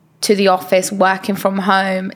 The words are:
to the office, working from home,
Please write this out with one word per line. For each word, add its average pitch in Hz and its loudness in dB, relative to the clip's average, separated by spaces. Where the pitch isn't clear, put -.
to 208 2
the 196 2
office, 185 2
working 190 0
from 196 -2
home, 190 0